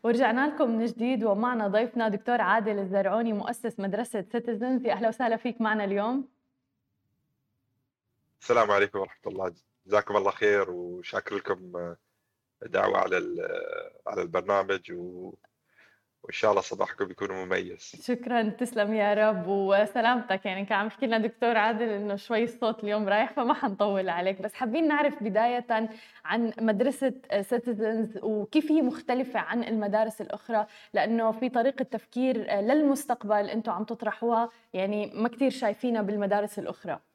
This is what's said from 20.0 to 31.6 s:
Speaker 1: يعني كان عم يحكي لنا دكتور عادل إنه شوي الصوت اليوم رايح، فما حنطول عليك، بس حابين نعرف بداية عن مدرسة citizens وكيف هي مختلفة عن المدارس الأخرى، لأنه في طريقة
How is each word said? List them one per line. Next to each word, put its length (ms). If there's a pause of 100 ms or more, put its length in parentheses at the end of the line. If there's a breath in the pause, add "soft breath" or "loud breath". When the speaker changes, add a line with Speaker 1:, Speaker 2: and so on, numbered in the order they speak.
Speaker 1:
يعني 180
كان 140
عم 80
يحكي 200
لنا 120
دكتور 380
عادل 320
إنه 280
شوي 280
الصوت 400
اليوم 240
رايح، 240
فما 220
حنطول 540
عليك، 340
بس 120
حابين 340
نعرف 340
بداية 680 (360 loud breath)
عن 360
مدرسة 540 (260)
citizens 840
وكيف 500
هي 100
مختلفة 580
عن 240
المدارس 560
الأخرى، 460 (280 loud breath)
لأنه 380
في 160
طريقة 340